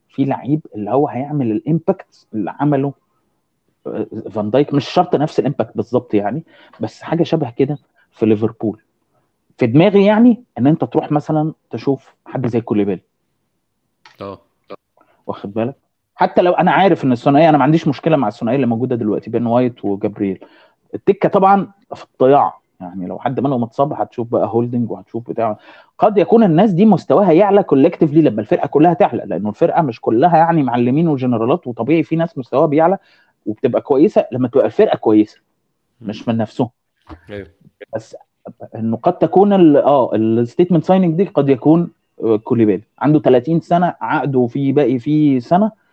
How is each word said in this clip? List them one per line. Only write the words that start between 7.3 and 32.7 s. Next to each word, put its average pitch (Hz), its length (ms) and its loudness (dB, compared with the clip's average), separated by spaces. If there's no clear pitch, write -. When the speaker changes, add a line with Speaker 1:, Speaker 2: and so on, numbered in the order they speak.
Speaker 1:
كده 139 280 -4
في - 160 -4
ليفربول. 107 540 -2
في - 80 0
دماغي 185 380 4
يعني 214 380 4
ان 117 80 0
انت 156 180 0
تروح 151 280 -4
مثلًا 151 400 -2
تشوف 127 440 -6
حد 131 200 -6
زي 117 140 -2
كوليبالي. 101 420 -4
Speaker 2:
اه. 98 180 -14
Speaker 1:
واخد 101 280 -12
بالك؟ 117 280 -6
حتى - 280 0
لو 180 100 2
انا 170 200 0
عارف 170 320 2
ان 135 80 0
الثنائيه، 147 360 2
انا 151 100 4
ما 131 60 2
عنديش 160 240 2
مشكله 156 280 -2
مع 120 120 -2
الثنائيه 113 280 -4
اللي 135 100 0
موجوده 123 300 -2
دلوقتي 107 340 -4
بين 117 160 -4
وايت 120 380 -2
وجابرييل. 101 600 -6
التكه - 340 0
طبعًا 196 420 2
في - 180 -20
الضياع، 131 460 2
يعني 90 260 -12
لو 90 120 -12
حد 123 220 -6
منهم 127 220 -2
اتصاب 143 300 -4
هتشوف 113 360 -8
بقى 110 200 -2
هولدنج 120 420 -4
وهتشوف 113 400 -12
بتاع. 113 280 -6
قد 202 200 2
يكون 220 260 4
الناس 185 260 4
دي 185 160 2
مستواها 185 460 2
يعلى 196 300 4
كولكتيفلي 147 600 2
لما 110 180 0
الفرقه 143 260 -2
كلها 160 280 2
تعلى، 160 320 0
لانه 98 220 -6
الفرقه 165 340 0
مش 123 180 -6
كلها 151 360 2
يعني 165 260 2
معلمين 123 460 0
وجنرالات، 127 580 -2
وطبيعي 131 360 -2
في 160 140 -6
ناس 165 220 -4
مستواها 135 280 -2
بيعلى 160 320 0